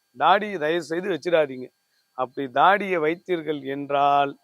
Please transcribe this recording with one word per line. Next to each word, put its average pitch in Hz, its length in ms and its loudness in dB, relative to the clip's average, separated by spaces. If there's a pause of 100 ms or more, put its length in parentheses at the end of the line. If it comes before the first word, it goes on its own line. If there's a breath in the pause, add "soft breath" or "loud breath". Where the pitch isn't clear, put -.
(160)
தாடி 190 420 2
தயவு 160 240 -2
செய்து 165 260 -6
வச்சிடாதீங்க. 147 600 -2 (440)
அப்படி 131 380 -6
தாடியை 180 480 2
வைத்தீர்கள் 156 640 -4
என்றால் 143 800 0